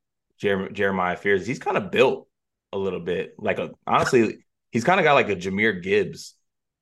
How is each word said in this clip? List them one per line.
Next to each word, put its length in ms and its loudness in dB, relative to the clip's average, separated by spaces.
Jer-, 320 -2
Jeremiah 460 0
Fears 260 0
is 60 -10
he's 120 -6
kinda 220 -2
built 460 2
a 40 -6
little 220 -4
bit. 380 -6
Like, 220 -4
a, 120 -6
honestly, 520 2
he's 120 -2
kinda 200 2
got, 100 4
like, 160 4
a 60 0
Jahmyr 460 -2
Gibbs 520 -2